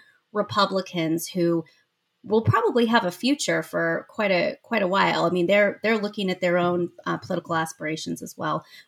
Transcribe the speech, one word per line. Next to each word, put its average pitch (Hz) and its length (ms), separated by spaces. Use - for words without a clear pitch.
Republicans 190 960
who 170 360
will 220 180
probably 240 440
have 226 180
a 180 60
future 175 520
for 165 460
quite 208 220
a, 175 320
quite 220 200
a 180 60
while. 170 360
I 170 60
mean, 175 160
they're, 202 360
they're 220 160
looking 202 320
at 180 100
their 180 160
own, 175 340
uh, 170 120
political 170 360
aspirations 160 680
as - 140
well. 156 280